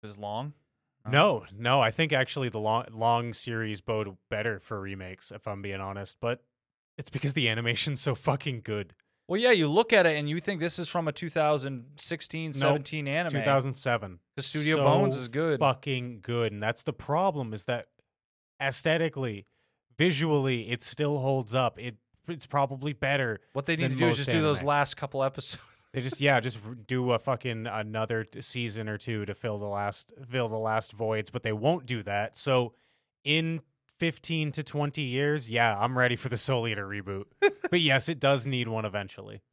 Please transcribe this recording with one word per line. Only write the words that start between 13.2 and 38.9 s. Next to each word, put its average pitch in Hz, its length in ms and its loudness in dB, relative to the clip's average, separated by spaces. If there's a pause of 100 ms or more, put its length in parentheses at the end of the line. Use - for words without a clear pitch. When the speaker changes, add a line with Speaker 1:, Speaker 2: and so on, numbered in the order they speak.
Speaker 2:
Two 143 120 0
thousand 135 320 2
seven. 104 440 -2 (160)
Speaker 1:
The 139 80 -6
Studio 151 320 0
Speaker 2:
So 143 80 2
Speaker 1:
Bones 139 320 4
is 127 140 -6
good. 147 320 0
Speaker 2:
fucking 127 600 0
good, 117 300 0
and 104 100 -8
that's 110 220 -2
the - 100 -4
problem, 147 600 -2
is 104 100 -10
that 120 240 -4 (720)
aesthetically, 135 840 0 (520)
visually, 143 720 2
it 120 120 -2
still 147 380 -2
holds 131 360 0
up. 127 240 2
It, 117 160 -10 (320)
it's 165 180 -8
probably 139 480 0
better 135 460 0 (140)
Speaker 1:
What 143 120 -2
they 165 100 2
need 131 100 0
Speaker 2:
than 131 60 2
Speaker 1:
to 131 60 0
do 120 100 4
is 117 40 6
Speaker 2:
most 117 60 2
Speaker 1:
just - 140 -2
do 117 100 4
those 151 180 4
Speaker 2:
anime. 139 80 -2
Speaker 1:
last 143 300 2
couple 135 260 -2
episodes. - 400 -2
<laughs> - 100 -20 (180)
Speaker 2:
They 131 100 -4
just, 127 200 -4
yeah, 139 180 6
just 110 240 -4
r-, 113 120 -12
do 123 380 0
a 117 40 4
fucking 113 480 -2
another 110 580 -2
t-, - 180 -12
season 113 460 -6
or 107 120 -4
two 107 260 -4
to 98 80 -6
fill 107 240 -6
the 101 80 -6
last, 101 480 -4 (160)
fill 123 180 -2
the 110 80 -4
last 110 360 -2
voids, 110 400 -2
but 123 100 -6
they 113 100 -2
won't 131 360 0
do 117 160 -4
that. 101 340 -2
So 123 360 2 (500)
in 160 380 0 (360)
fifteen 160 540 -2
to 156 100 -6
twenty 147 400 -4
years, 135 480 -2
yeah, 113 300 4
I'm 127 180 2
ready 123 180 4
for 123 140 -6
the 117 80 -4
Soul 120 300 0
Eater 104 200 -4
reboot. 98 360 -6 (180)
Speaker 1:
<laughs> 403 300 2
Speaker 2:
But 180 100 4
yes, 135 260 4
it 165 120 -4
does 139 260 2
need 127 220 -2
one 110 180 -2
eventually. 101 560 -8 (120)